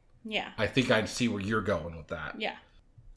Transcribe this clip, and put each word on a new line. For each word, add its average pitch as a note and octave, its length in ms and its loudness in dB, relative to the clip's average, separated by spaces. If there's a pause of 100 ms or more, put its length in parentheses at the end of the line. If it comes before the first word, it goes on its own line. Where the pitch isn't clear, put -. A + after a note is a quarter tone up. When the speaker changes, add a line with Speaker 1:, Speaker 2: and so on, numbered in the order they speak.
(240)
Speaker 1:
Yeah. - 340 -4
Speaker 2:
I G#2+ 100 2
think B2 240 4
I A2 140 6
see - 220 0
where G2+ 140 0
you're G#2+ 200 2
going E2+ 360 -2
with D#2 100 -14
that. D#2+ 320 -8
Speaker 1:
Yeah. G#3+ 160 -2 (600)